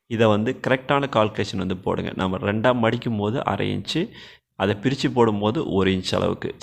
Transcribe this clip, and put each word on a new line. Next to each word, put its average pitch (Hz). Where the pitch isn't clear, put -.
இதை 113
வந்து 107
கரெக்டான 139
கால்குலேஷன் -
வந்து 92
போடுங்க. 92
நம்ம 92
ரெண்டா 107
மடிக்கும் 117
போது 107
அரை 101
இன்ச்சு, 156
அதை 101
பிரிச்சு 123
போடும்போது 110
ஒரு 95
இன்ச் 92
அளவுக்கு. 92